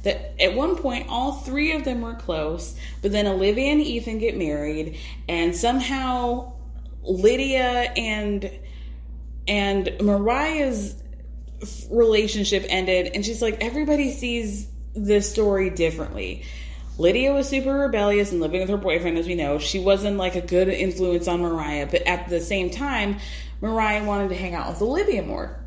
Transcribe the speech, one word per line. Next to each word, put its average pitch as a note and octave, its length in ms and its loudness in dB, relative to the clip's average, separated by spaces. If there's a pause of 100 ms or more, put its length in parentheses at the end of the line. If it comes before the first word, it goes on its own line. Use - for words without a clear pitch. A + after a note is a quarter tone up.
That - 380 -2
at F#3+ 140 4
one D#4+ 200 2
point, B3 340 -4
all B3+ 240 -2
three D4 400 -2
of D4 100 -2
them B3 180 -2
were A#3 140 -8
close, D#3+ 600 -4 (260)
but G3+ 100 0
then G#3 160 2
Olivia G#3 440 2
and D4+ 100 6
Ethan A#3 360 -2
get A3 200 0
married, D#3 600 -2 (320)
and E3+ 260 2
somehow B3+ 1000 0 (480)
Lydia B3 960 4
and, G#3 520 -2 (1000)
and G3 420 2 (120)
Mariah's A#3 920 2 (680)
f-, - 300 -10
relationship G#3 760 4
ended, F#3 460 2
and G3+ 120 -2
she's A3+ 160 -2
like, A3 200 0
"Everybody C#4+ 500 2
sees A3 560 -4 (260)
this G3+ 360 4
story G3 400 2
differently." D3+ 720 -2 (560)
Lydia A#3+ 340 6
was C#4 160 2
super C4+ 240 0
rebellious G#3 580 4
and F3 80 2
living D#3+ 200 0
with F#3+ 100 -2
her G3+ 80 2
boyfriend, E3+ 400 0
as E3+ 80 0
we F3+ 80 -2
know. D3 240 0
She F#3+ 220 -2
wasn't, G3 380 2
like, F#3 180 0
a F3 60 0
good F#3 280 4
influence F3+ 580 0
on F3 140 2
Mariah, D3 480 -2
but - 140 2
at F3 260 0
the F3 100 0
same F#3 300 -2
time, G#3+ 480 -2 (440)
Mariah G#3+ 440 0
wanted G3+ 240 0
to F#3 60 -2
hang F3 180 -4
out - 160 -4
with E3 100 -6
Olivia C4 440 2
more. - 440 -6